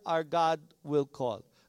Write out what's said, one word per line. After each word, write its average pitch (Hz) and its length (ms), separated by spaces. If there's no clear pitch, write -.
our 165 160
God 160 400
will 143 200
call." 120 400